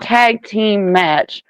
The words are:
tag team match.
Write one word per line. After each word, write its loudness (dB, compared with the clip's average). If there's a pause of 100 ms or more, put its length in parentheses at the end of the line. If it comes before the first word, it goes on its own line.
tag 0
team 0
match. 0